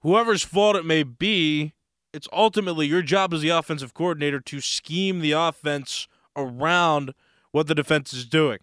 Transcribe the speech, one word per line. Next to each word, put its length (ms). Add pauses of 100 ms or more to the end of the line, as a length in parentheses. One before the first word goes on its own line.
Whoever's 400
fault 340
it 80
may 180
be, 720 (400)
it's 180
ultimately 560
your 160
job 300
as 80
the 80
offensive 460
coordinator 460
to 200
scheme 600
the 120
offense 760 (280)
around 760 (360)
what 160
the 80
defense 380
is 140
doing. 360